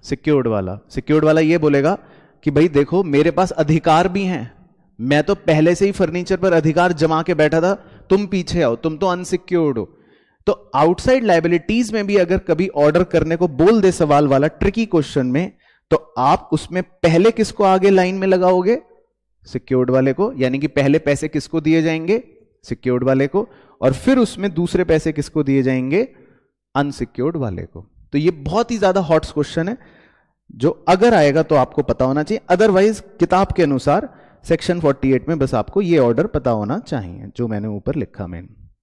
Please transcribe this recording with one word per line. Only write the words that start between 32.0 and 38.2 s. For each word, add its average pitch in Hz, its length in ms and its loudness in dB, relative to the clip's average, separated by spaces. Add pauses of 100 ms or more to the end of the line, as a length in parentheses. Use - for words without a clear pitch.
होना 139 180 -2
चाहिए, 214 180 -4 (100)
otherwise 202 480 2 (200)
किताब 190 320 0
के 180 120 0
अनुसार 147 460 0 (340)
सेक्शन 175 360 -2
फ़ोर्टी 135 340 0
एट 123 160 -2
में 165 100 0
बस 135 160 -2
आपको 120 260 -2
ये 170 180 2
ऑर्डर 117 300 2
पता - 220 -2
होना 110 280 -2
चाहिए, 101 580 -10
जो 120 100 -4
मैंने 107 220 -6
ऊपर 104 260 -6
लिखा 104 320 -8